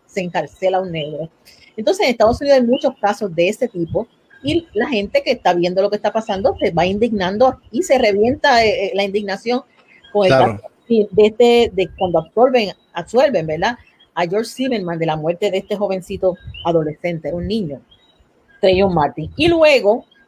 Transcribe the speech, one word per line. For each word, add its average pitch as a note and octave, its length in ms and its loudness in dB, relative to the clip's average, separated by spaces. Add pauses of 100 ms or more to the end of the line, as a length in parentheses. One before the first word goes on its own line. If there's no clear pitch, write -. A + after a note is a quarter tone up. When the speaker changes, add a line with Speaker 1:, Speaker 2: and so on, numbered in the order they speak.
Speaker 1:
se - 160 -8
encarcela F3+ 560 -4
a F#3 40 -2
un F#3 100 -8
negro. D#3 380 -8 (480)
Entonces, E4+ 280 -2
en C4 60 2
Estados A#3+ 300 2
Unidos C#4 180 4
hay A#3+ 60 2
muchos B3+ 340 0
casos G3+ 340 -2
de E3+ 160 2
ese A3+ 180 -4
tipo, F3 400 -6 (360)
y D#4+ 300 -2
la A3+ 160 -2
gente A3 340 -2
que C#4+ 80 -2
está F3+ 220 0
viendo F3+ 280 0
lo G3+ 80 2
que G#3 60 -4
está G#3 160 -2
pasando A3 480 -2
se G#3 120 0
va E3 140 0
indignando G#3 760 0 (120)
y B3 100 -4
se C4+ 160 2
revienta, A#3 640 2
eh, G3 240 0
eh, - 60 -6
la G3 100 -2
indignación G3+ 580 -4 (500)
con G#3 140 2
el C3 100 6
Speaker 2:
Claro. A#2 220 4
Speaker 1:
caso - 100 -18 (200)
de, A3 240 2
de G#3 160 4
este, A#3 460 4
de F3+ 240 -2
cuando F3 220 0
absorben, A3+ 520 0 (220)
absuelven, G#3+ 540 0
¿verdad? F3+ 300 -4 (360)
A F3 140 -2
George G#3+ 240 -4
Zimmerman G3+ 480 -4
de E3 60 -2
la D#3 100 -2
muerte E3+ 340 -4
de F#3+ 100 -2
este G3 180 -8
jovencito F#3+ 580 -4 (280)
adolescente, E3 640 -4
era F3 80 -6
un F3 100 -8
niño, F3+ 340 -6 (800)
Trayvon F#3+ 320 2
Martin. D3+ 420 -2
Y D#4+ 120 0
luego C#4+ 580 4 (220)